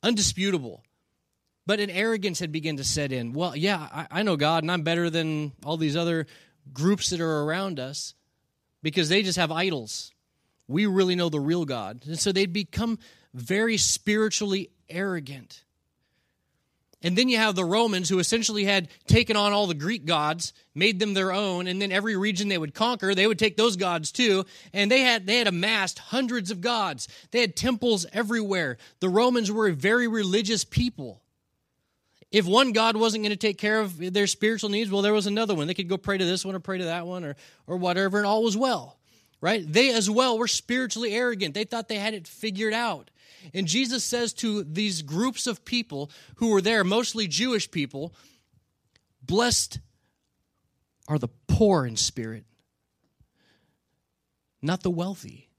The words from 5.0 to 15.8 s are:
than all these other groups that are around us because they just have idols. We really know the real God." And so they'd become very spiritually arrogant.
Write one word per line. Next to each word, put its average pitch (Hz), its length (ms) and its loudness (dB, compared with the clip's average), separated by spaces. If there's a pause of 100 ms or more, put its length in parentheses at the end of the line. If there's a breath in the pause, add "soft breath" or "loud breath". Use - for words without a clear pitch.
than 156 420 -2 (120)
all 156 140 -4
these 156 200 0
other 170 300 0 (440 loud breath)
groups 165 380 0
that 170 120 -2
are 160 200 0
around 165 380 -4
us 135 340 -10 (720)
because 156 260 2
they 196 140 4
just 180 160 -2
have 160 120 2
idols. 160 600 -4 (560)
We 170 180 2
really 185 300 4
know 175 140 2
the 151 100 0
real 160 260 0
God." 120 400 -8
And 156 140 -8
so 202 120 0
they'd 190 220 2
become 214 460 -2 (340 loud breath)
very 196 440 0
spiritually 208 920 0 (220)
arrogant. 160 720 -8 (1400)